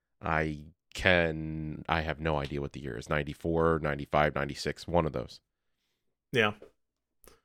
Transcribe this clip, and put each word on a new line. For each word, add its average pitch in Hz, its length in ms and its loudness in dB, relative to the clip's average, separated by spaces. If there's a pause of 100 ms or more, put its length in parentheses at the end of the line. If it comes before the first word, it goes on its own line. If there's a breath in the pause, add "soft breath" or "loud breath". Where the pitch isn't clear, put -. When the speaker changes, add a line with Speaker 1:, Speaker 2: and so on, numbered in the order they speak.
(220)
Speaker 1:
I 78 440 -2 (320)
Ken, 80 920 0
I 80 140 2
have 76 180 -4
no 78 180 0
idea 71 220 -4
what 69 140 -8
the 67 80 -12
year 62 160 -8
is. 64 100 -12
Ninety-four, 80 760 2
ninety-five, 73 500 2
ninety-six, 71 540 -6
one 82 180 2
of 71 80 -4
those. 62 260 -8 (920)
Speaker 2:
Yeah. 107 220 4 (920)